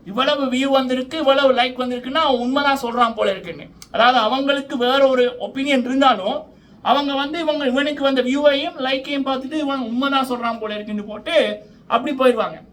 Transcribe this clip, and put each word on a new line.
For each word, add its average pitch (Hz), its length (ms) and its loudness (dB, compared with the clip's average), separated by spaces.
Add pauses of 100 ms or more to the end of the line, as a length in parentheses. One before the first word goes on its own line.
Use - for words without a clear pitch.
(100)
இவ்வளவு 277 320 0 (120)
வியூ 269 160 0
வந்திருக்கு, 254 520 0
இவ்வளவு 269 380 4
லைக் 254 220 -2
வந்திருக்குன்னா 247 440 -4
அவன் 247 180 2
உண்மைதான் 269 380 0
சொல்றான் 233 340 0
போல 208 180 2
இருக்குன்னு. 165 300 -12 (300)
அதாவது 240 320 4
அவங்களுக்கு 269 500 -2
வேற 247 240 2 (120)
ஒரு 247 120 4 (220)
ஒப்பீனியன் 269 420 0
இருந்தாலும் 254 480 2 (540)
அவங்க 277 220 2 (100)
வந்து 294 220 -4
இவங்க, 302 180 0 (100)
இவனுக்கு 285 360 -2
வந்த 262 200 2
வியூவையும் 294 480 2 (100)
லைக்கையும் 269 420 -2
பார்த்துட்டு 269 360 -4
இவன் 269 240 -4
உண்மைதான் 269 420 0
சொல்றான் 233 300 -4
போல 214 160 -6
இருக்குன்னு 208 340 -8
போட்டு 311 240 -8 (600)
அப்படி 247 260 -2
போயிடுவாங்க. 220 380 2 (140)